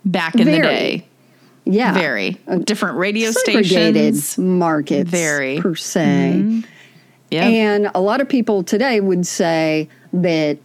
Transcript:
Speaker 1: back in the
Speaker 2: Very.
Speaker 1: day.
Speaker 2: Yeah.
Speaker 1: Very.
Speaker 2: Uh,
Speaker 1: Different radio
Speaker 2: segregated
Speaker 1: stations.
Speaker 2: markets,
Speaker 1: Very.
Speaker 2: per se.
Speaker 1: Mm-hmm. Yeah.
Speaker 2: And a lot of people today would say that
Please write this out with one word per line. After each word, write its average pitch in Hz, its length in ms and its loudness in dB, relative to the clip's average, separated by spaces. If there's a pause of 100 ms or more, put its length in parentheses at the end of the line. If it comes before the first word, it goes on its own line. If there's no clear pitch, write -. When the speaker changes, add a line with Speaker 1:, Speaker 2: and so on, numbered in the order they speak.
Speaker 1:
back 175 300 -2
in 233 120 2
the 302 60 4
Speaker 2:
Very. 311 100 2
Speaker 1:
day. - 440 -2 (580)
Speaker 2:
Yeah. 208 300 0
Speaker 1:
Very. 143 440 -2 (100)
Speaker 2:
Uh, 190 80 -2
Speaker 1:
Different 180 400 -4
radio 208 340 -2
Speaker 2:
segregated 170 840 2
Speaker 1:
stations. - 220 -6
Speaker 2:
markets, 170 720 0
Speaker 1:
Very. 147 500 -2
Speaker 2:
per 180 160 -2
se. 143 600 0
Speaker 1:
Mm-hmm. 220 240 0 (720)
Yeah. 160 160 0
Speaker 2:
And 208 480 2
a 180 60 0
lot 214 200 0
of 269 80 -2
people 226 360 0
today 220 360 0
would 185 260 0
say 160 640 -2 (260)
that 160 500 0